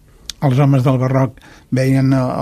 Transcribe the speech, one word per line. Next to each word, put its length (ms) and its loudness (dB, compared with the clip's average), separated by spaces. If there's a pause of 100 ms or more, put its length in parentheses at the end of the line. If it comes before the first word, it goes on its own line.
(440)
Els 160 2
homes 240 2
del 160 0
barroc 380 -2 (340)
veien 400 0
el, 200 0 (100)